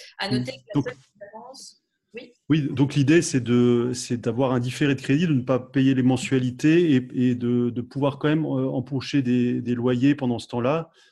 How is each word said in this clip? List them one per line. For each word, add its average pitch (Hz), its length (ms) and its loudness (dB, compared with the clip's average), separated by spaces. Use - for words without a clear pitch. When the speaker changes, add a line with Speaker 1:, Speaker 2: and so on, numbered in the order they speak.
Speaker 1:
À 196 100 -6
Speaker 2:
Mm. 214 60 -2
Speaker 1:
noter 123 180 -4
que - 60 -18
la - 160 -18
Speaker 2:
Donc, 143 160 -2
Speaker 1:
seule - 80 -14
différence, 226 840 -20
oui. - 180 -18
Speaker 2:
oui, 147 200 2
donc 135 260 -2
l'idée, 147 260 4
c'est 156 180 -2
de, 120 540 2
c'est 123 240 -6
d'avoir 123 340 -2
un 127 80 2
différé 139 360 0
de 139 60 -8
crédit, 156 260 0
de 156 60 2
ne 127 100 2
pas 127 160 0
payer 135 360 2
les 127 80 2
mensualités 131 920 2
et, 123 120 0
et 123 60 0
de, 120 340 0
de 117 120 -6
pouvoir 139 380 -4
quand 151 80 0
même, 156 160 2
euh, 135 260 -2
empocher 135 520 -2
des, 123 400 0
des 123 140 -2
loyers 127 380 2
pendant 123 260 -2
ce - 80 -12
temps-là, 139 420 -2